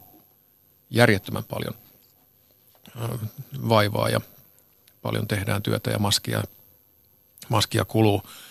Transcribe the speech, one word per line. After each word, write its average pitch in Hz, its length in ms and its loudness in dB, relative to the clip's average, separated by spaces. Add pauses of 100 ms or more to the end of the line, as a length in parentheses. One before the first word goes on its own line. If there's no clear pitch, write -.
(880)
järjettömän 113 540 4
paljon, - 300 -6 (1200)
ää, 117 140 -8 (600)
vaivaa 107 400 4
ja 113 120 2 (840)
paljon 110 200 -2
tehdään 101 360 -2
työtä 107 280 -2
ja 110 80 0
maskia, 107 440 0 (1080)
maskia 104 360 0
kuluu 107 380 2 (280)